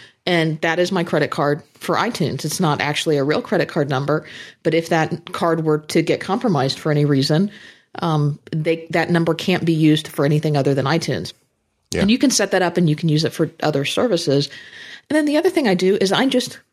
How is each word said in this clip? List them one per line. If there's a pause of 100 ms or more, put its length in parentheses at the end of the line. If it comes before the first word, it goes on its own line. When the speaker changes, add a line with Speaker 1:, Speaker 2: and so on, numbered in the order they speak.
(260)
Speaker 1:
And
that
is
my
credit
card (120)
for
iTunes.
It's
not
actually
a
real
credit
card
number, (380)
but
if
that
card
were
to
get
compromised
for
any
reason, (480)
um, (140)
they,
that
number
can't
be
used
for
anything
other
than
iTunes. (580)
Speaker 2:
Yeah.
Speaker 1:
And
you
can
set
that
up
and
you
can
use
it
for (120)
other
services. (640)
And
then
the
other
thing
I
do
is
I
just (120)